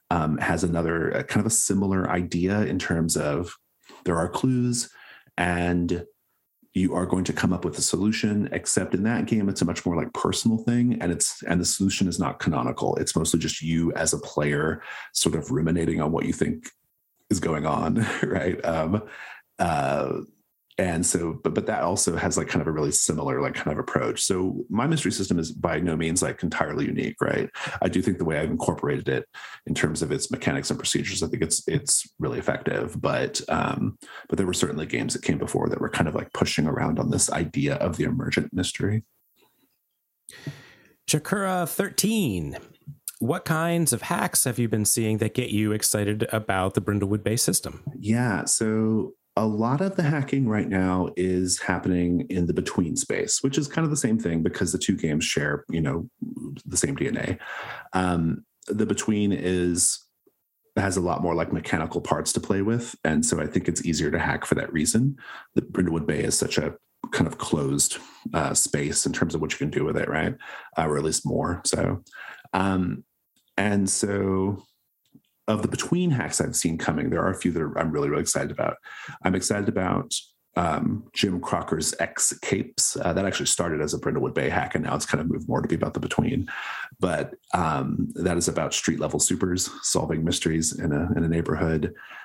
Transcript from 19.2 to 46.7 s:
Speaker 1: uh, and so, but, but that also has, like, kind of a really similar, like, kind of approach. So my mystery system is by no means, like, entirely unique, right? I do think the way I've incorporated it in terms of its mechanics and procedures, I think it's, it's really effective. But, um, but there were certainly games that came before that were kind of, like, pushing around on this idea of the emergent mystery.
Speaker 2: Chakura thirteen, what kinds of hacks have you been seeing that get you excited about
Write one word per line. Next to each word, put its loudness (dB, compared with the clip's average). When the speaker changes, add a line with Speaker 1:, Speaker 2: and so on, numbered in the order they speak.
Speaker 1:
uh, 0
and 2
so, 0
but, 2
but 2
that 0
also 2
has, 0
like, -2
kind 0
of -2
a 0
really 0
similar, 0
like, 0
kind -4
of -2
approach. -2
So 0
my 2
mystery 2
system 2
is -2
by -2
no 0
means, 0
like, -4
entirely -2
unique, -4
right? 0
I 2
do 2
think 2
the -2
way 0
I've 0
incorporated 0
it 0
in -2
terms 0
of -2
its -2
mechanics -2
and 0
procedures, -2
I 0
think -2
it's, -2
it's 0
really -2
effective. -2
But, 0
um, 0
but 2
there 2
were 0
certainly 0
games -2
that -6
came 2
before 0
that -2
were -2
kind 2
of, -2
like, -4
pushing 2
around 2
on 2
this 2
idea 0
of 0
the 0
emergent 0
mystery. 0
Speaker 2:
Chakura 0
thirteen, 2
what 0
kinds 2
of -2
hacks 0
have 0
you 2
been 2
seeing 2
that 0
get 0
you 2
excited 2
about 2